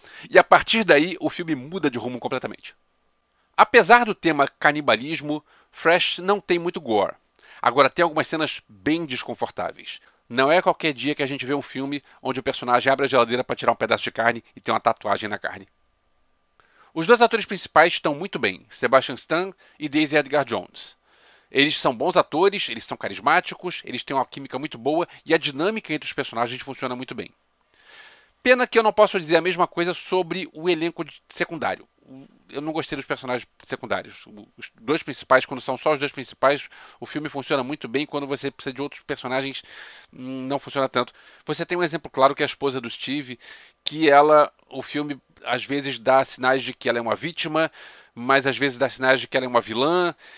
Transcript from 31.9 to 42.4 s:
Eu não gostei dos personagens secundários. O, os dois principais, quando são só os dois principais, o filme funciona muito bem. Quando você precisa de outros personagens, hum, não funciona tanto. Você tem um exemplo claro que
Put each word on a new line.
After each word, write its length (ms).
Eu 120
não 100
gostei 240
dos 100
personagens 400
secundários. 640
O, 220
os 220
dois 240
principais, 420
quando 140
são 180
só 140
os 80
dois 140
principais, 560
o 80
filme 220
funciona 340
muito 280
bem. 160
Quando 200
você 240
precisa 240
de 80
outros 200
personagens, 600
hum, 340
não 100
funciona 300
tanto. 240
Você 200
tem 120
um 60
exemplo 260
claro 240
que 80